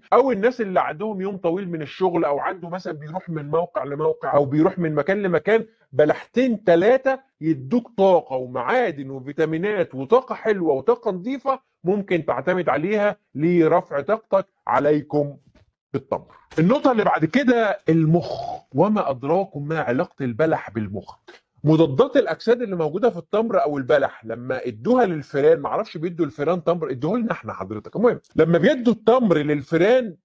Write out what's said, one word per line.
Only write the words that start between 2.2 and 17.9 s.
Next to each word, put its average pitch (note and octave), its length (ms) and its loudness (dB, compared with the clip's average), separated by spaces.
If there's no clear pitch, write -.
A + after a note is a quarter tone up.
أو C#3+ 140 0
عنده F3+ 300 -6
مثلًا F3+ 240 -10
بيروح D#3 360 -12
من D3+ 200 -8
موقع E3 340 -2
لموقع D3 500 -4
أو C#3+ 120 4
بيروح D#3 340 2
من D#3+ 160 -2
مكان F#3 260 -2
لمكان، G3 440 0
بلحتين G3 720 0
تلاتة B3+ 560 4
يدوك D#3 560 -2
طاقة F3+ 380 4
ومعادن C3+ 760 -2
وفيتامينات D#3+ 840 -4
وطاقة G#3+ 400 0
حلوة F#3 380 0
وطاقة A3 380 0
نظيفة B3 480 -4
ممكن F#3 420 -2
تعتمد D#3 440 -2
عليها G3 480 0
لرفع D#3+ 680 2
طاقتك. G3 440 -2
عليكم C#3+ 720 0
بالتمر. - 500 -8
النقطة C4 320 4
اللي A3 120 2
بعد E3 220 2
كده A#3 540 2
المخ، D#3+ 440 2